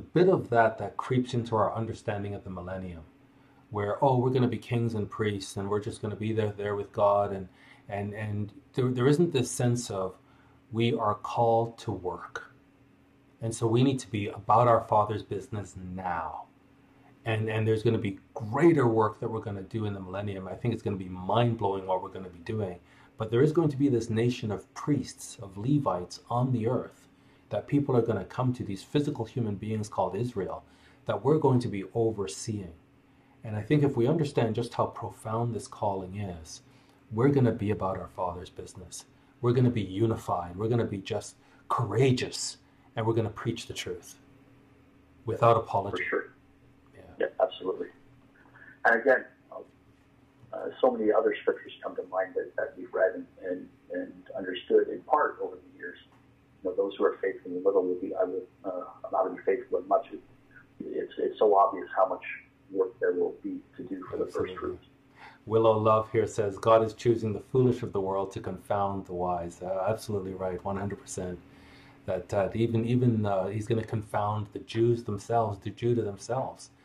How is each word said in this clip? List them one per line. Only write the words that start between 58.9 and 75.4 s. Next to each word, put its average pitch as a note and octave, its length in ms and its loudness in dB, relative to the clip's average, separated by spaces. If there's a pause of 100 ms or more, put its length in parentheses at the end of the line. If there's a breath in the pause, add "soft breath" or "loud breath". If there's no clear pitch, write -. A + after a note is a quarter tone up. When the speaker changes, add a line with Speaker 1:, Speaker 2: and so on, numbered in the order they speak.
Speaker 2:
allow - 140 2
to F2+ 100 -4
be F2+ 100 -14
faithful F#2+ 320 0
in F2+ 100 -6
much." - 240 2
It, G4 80 -12 (640 loud breath)
it's, - 360 -6
it's - 180 -2
so G#2 180 6
obvious F#2+ 400 4
how F#2+ 120 4
much F2+ 160 -6 (480)
work F#2+ 280 0
there F2+ 140 2
will F2 300 -2
be F#2+ 160 -6 (180)
to F2+ 60 -12
do - 260 -10
for - 80 -6
the - 80 -2
first - 280 -4
Speaker 1:
Absolutely. - 40 -10
Speaker 2:
fruits. - 280 -8 (600 loud breath)
Speaker 1:
Willow A2 320 6
Love A2 340 4
here A2 140 4
says, G2 320 -2
"God A2+ 260 6
is G#2+ 100 -2
choosing A2 400 0
the F#2+ 180 -6
foolish B2+ 320 4
of G2 80 -8
the G2+ 100 -2
world F#2+ 300 -2
to - 80 -8
confound G2 640 -4
the F2+ 80 -10
wise." F2 480 -4
Uh, F#2 260 -4
absolutely G2 460 -4
right, F#2 320 -6
one G2 120 -4
hundred G2 220 -6
percent. F2+ 380 -8 (680 loud breath)
That, F#2 260 -4
uh, G2 200 2
even, A2+ 320 2
even, A#2 400 4
uh, G2 220 0
he's G#2 200 -4
gonna A2 160 0
confound G#2+ 720 -2
the G#2 60 -10
Jews A#2 440 2
themselves, G#2+ 560 -2